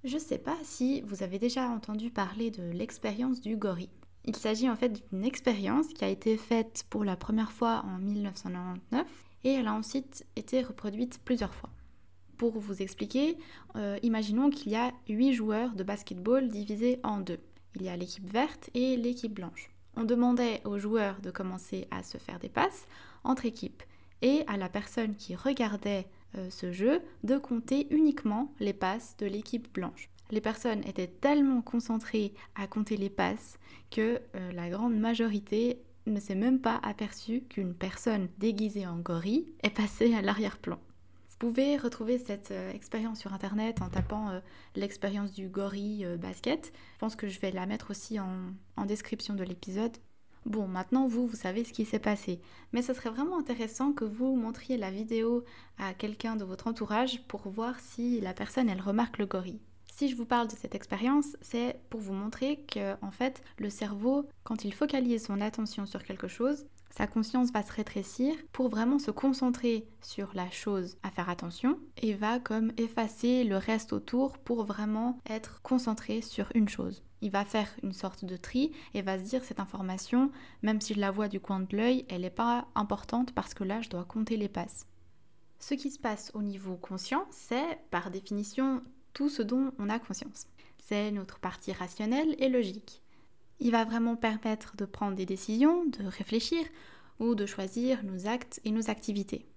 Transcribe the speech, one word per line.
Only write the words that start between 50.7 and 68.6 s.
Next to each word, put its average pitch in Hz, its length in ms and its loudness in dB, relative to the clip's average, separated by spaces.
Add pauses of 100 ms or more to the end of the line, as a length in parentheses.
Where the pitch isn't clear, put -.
vous, 240 180 2
vous 226 80 -2
savez 214 300 -2
ce 226 80 -8
qui 220 120 0
s'est 214 140 0
passé. 202 420 0 (320)
Mais 233 80 2
ça 247 140 0
serait 247 160 -4
vraiment 294 260 0
intéressant 247 560 0
que 285 120 0
vous 247 320 2
montriez 233 400 -2
la 190 160 -2
vidéo 226 500 2 (340)
à 196 160 -4
quelqu'un 214 440 -4
de 208 80 -2
votre 185 240 -6
entourage 233 580 0
pour - 220 -8
voir 226 320 -2
si 240 400 0
la 185 120 -2
personne, 226 360 2
elle 190 120 0
remarque 208 380 2
le 202 80 2
gorille. 185 320 -4 (340)
Si 285 160 2
je 254 60 0
vous 233 100 -2
parle 233 220 4
de 226 60 -4
cette - 240 -8
expérience, 262 640 2
c'est 247 400 -2 (100)
pour 226 80 -6
vous 196 140 -6
montrer 254 600 -2
que, 196 220 -2 (100)
en 196 60 -4
fait, 262 320 -2 (160)
le 208 120 -2
cerveau, 220 580 0 (160)
quand 220 200 -4
il 202 80 0
focalise 254 540 2
son 202 140 0
attention 214 440 -2
sur 196 200 -8
quelque 190 240 -6
chose, 285 380 0 (240)
sa 208 180 0
conscience 240 420 2
va 208 140 0
se - 80 -8
rétrécir 220 600 0 (200)
pour 254 160 2